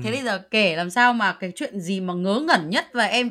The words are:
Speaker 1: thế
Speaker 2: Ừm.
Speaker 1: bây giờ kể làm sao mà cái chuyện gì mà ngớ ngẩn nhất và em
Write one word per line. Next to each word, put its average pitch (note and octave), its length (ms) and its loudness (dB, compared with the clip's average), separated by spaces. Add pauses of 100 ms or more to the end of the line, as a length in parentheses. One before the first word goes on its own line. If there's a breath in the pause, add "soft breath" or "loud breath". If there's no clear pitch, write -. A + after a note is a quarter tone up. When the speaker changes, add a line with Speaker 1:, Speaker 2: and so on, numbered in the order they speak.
Speaker 1:
thế G#3+ 100 -2
Speaker 2:
Ừm. - 0 -
Speaker 1:
bây C4 120 -4
giờ G#3 160 -2 (120)
kể G3+ 240 2
làm F3 140 -2
sao B3 240 4
mà G3+ 260 0
cái F#3 160 -6
chuyện - 260 -6
gì F#3+ 200 -4
mà F#3 120 -4
ngớ F#3+ 340 0
ngẩn F#3 220 2
nhất A#3+ 240 0
và A#3+ 120 0
em A#3 260 0